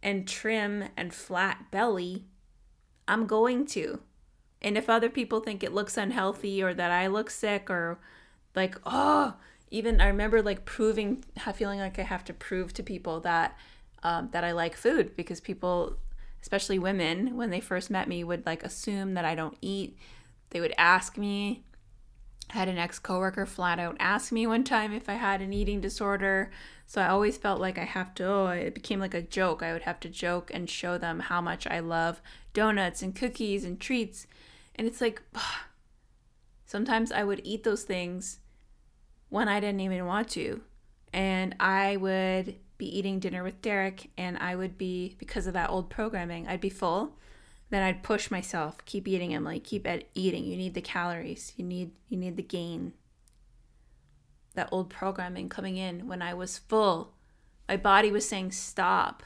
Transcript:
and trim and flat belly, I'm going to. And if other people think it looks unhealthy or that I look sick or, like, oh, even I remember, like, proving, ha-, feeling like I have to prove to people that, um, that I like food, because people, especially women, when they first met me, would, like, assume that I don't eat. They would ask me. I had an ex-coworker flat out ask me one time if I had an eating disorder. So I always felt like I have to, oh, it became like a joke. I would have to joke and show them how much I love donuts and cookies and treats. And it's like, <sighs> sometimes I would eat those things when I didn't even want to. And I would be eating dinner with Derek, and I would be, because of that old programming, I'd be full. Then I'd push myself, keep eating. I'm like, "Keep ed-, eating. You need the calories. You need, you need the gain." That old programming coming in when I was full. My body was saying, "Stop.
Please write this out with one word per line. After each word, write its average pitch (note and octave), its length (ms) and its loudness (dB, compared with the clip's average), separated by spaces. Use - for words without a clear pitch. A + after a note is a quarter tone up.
and G3 260 -2
trim G#3 580 -2
and F3 160 -6
flat F#3 580 -2
belly, F#3+ 540 0
I'm A3 200 4
going A#3+ 400 4
to. - 340 -4
And G#3 160 2
if A3 120 0
other A#3 200 6
people A3+ 320 0
think G#3+ 220 -4
it F3+ 100 -2
looks G3+ 240 0
unhealthy G#3 680 0
or F#3 100 2
that F3 180 0
I F3+ 160 4
look G#3+ 220 0
sick G3+ 400 -2
or, E3+ 300 -2
like, F#3 300 0
oh, C#4+ 500 4
even A3 260 6
I G3+ 80 10
remember, G#3+ 340 6
like, G3+ 240 0
proving, G#3+ 600 0
ha-, A3 120 -4
feeling G3+ 280 -2
like F#3+ 200 -4
I F#3+ 40 -2
have F#3 220 -4
to - 80 -10
prove F#3 400 -4
to G#3 100 -8
people F3 380 -4
that, E3+ 360 2
um, E3+ 280 0
that E3+ 120 0
I F3 80 0
like E3+ 240 0
food, F#3 400 4
because F3 260 -6
people, F3+ 560 0
especially G3 340 0
women, F#3+ 580 2
when A#3 140 -2
they F3+ 100 0
first F3+ 300 -4
met F#3+ 180 0
me, F3 160 -2
would, F3 220 -2
like, D#3+ 180 -4
assume G3 520 -4
that F3 100 0
I D#3+ 80 2
don't D#3+ 280 -4
eat. G3 360 -4
They E3+ 100 -2
would D#3+ 160 0
ask F3+ 400 6
me. G3+ 460 -2
I A3 60 -6
had F#3+ 100 0
an F#3 100 -2
ex-coworker F#3 680 -2
flat F3 340 0
out E3+ 200 -2
ask G3+ 320 4
me A3+ 140 2
one A#3 180 4
time G#3+ 300 2
if G#3+ 160 -6
I G3 40 -2
had G3 280 0
an F#3+ 120 -4
eating G3+ 280 0
disorder. G3 680 0
So - 160 -2
I F3+ 60 4
always G3+ 300 4
felt G3 220 0
like F#3 200 -2
I E3+ 60 -2
have F#3 300 -6
to, F#3 100 -4
oh, G3 240 2
it F3 260 -2
became - 240 -4
like F#3+ 140 -4
a F3 80 -2
joke. F3+ 420 0
I E3 100 -2
would E3 100 -6
have F3 180 -4
to E3 80 -10
joke F3 440 -4
and F3 160 -6
show F3 280 -2
them E3+ 240 -4
how F3 200 0
much E3+ 240 -4
I E3+ 140 -2
love E3 420 0
donuts G#3 480 2
and F#3 140 -4
cookies G#3+ 500 -2
and F3+ 140 -6
treats. - 480 -2
And A3 100 -2
it's A3+ 160 -2
like, A3+ 200 0
<sighs> - 60 -8
sometimes A3+ 460 2
I G#3 120 2
would G3+ 200 0
eat G#3+ 200 -6
those G#3 200 2
things F3+ 560 -6
when G#3+ 180 2
I G3+ 120 4
didn't G3+ 220 0
even F#3 240 0
want G3+ 240 0
to. - 320 -4
And F#3+ 480 0
I G3 380 4
would F#3+ 600 0
be F#3+ 200 -6
eating G3 220 0
dinner F#3 240 -4
with F#3+ 180 -8
Derek, G3 560 -2
and F3+ 200 -4
I F3+ 180 -2
would F#3 220 -4
be, F3+ 400 -4
because - 300 -4
of F#3 60 -4
that E3+ 180 2
old F#3 180 -2
programming, F3 580 -4
I'd F3+ 140 -4
be F#3+ 80 0
full. F#3+ 480 0
Then G3 120 2
I'd F#3 220 2
push - 260 0
myself, F3+ 560 -4
keep F#3+ 220 -6
eating. F3+ 280 0
I'm E3+ 80 -2
like, E3 200 -4
"Keep G3+ 240 -4
ed-, F3 260 -2
eating. F3+ 320 0
You F3+ 120 -4
need F#3 180 -4
the F#3 60 -4
calories. E3+ 760 -6
You F3+ 80 -6
need, F3+ 260 -6
you F#3 80 -4
need F3+ 200 -4
the F#3+ 60 -4
gain." E3+ 500 -6
That - 180 -2
old F#3 200 -2
programming F#3 580 -4
coming F#3+ 280 -6
in F#3 300 -6
when F3+ 140 -6
I F3 140 -4
was F3+ 240 -8
full. G3+ 560 4
My G3 100 2
body G3+ 340 8
was G3+ 160 2
saying, F#3+ 240 -4
"Stop. - 760 0